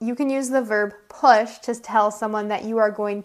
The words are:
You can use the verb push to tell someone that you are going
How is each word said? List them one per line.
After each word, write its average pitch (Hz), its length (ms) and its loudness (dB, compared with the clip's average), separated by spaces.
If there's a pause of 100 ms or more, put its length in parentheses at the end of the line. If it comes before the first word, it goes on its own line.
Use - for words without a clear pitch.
You 240 160 -4
can 277 120 -2
use 269 200 -2
the 262 120 0
verb 208 320 -2 (160)
push 226 520 4
to 240 160 -6
tell 214 340 0
someone 214 380 -6
that 208 160 -4
you 220 140 -4
are 214 120 4
going 208 340 -6